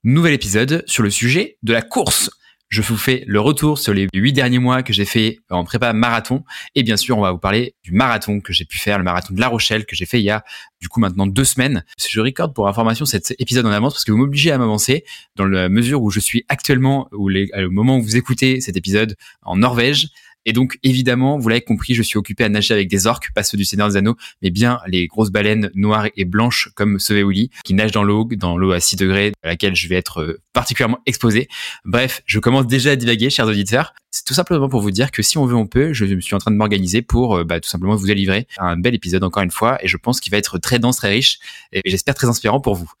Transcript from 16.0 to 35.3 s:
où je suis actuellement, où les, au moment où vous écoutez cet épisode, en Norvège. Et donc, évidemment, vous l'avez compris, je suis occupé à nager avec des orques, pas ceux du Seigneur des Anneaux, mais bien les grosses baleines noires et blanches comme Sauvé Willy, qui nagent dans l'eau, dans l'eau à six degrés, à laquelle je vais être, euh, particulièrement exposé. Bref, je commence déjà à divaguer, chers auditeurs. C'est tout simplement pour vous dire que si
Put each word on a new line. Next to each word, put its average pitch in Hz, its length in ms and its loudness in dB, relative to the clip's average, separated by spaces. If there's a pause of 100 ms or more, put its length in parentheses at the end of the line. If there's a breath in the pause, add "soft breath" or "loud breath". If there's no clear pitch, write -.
où 104 120 0
je 104 80 0
suis - 280 -2
actuellement, 131 600 0
où 101 160 -4
les, 98 300 0
au 92 140 -2
moment 123 280 4
où 117 40 0
vous 110 140 0
écoutez 131 440 0
cet 95 160 -6
épisode, 101 400 0 (260 loud breath)
en 92 140 -4
Norvège. 123 540 2 (340 soft breath)
Et 113 80 0
donc, 127 300 0
évidemment, 131 560 2
vous 113 100 -2
l'avez 117 120 2
compris, 117 340 -2
je 113 80 2
suis 110 160 -2
occupé 104 240 -4
à 110 60 2
nager 104 260 0
avec 98 140 0
des 98 180 0
orques, - 260 -2
pas 101 120 -2
ceux - 120 -2
du 101 80 0
Seigneur 104 240 0
des 98 60 0
Anneaux, 101 220 2 (260 loud breath)
mais 95 80 0
bien 117 380 0
les 90 180 0
grosses 107 240 0
baleines 104 460 0
noires 104 400 2
et 98 80 0
blanches 107 500 0
comme 101 240 0
Sauvé 104 240 2
Willy, 101 280 0 (140 loud breath)
qui 95 100 -2
nagent 107 180 2
dans 107 100 2
l'eau, 104 300 2
dans 90 260 -2
l'eau 95 140 2
à 87 80 0
six - 160 0
degrés, 98 360 2 (120)
à - 20 -6
laquelle 87 300 -2
je - 100 -2
vais 87 80 -2
être, 90 260 -4
euh, 80 220 -6 (100)
particulièrement 120 540 0
exposé. 120 400 0 (380 loud breath)
Bref, 123 420 -2
je 107 140 0
commence 127 260 2
déjà 131 240 2
à 143 60 4
divaguer, 117 340 0
chers 120 160 0
auditeurs. 107 480 0 (160)
C'est - 140 -10
tout 135 100 -4
simplement 165 340 0
pour 131 120 0
vous 101 100 0
dire 117 220 0
que 110 100 -4
si - 160 0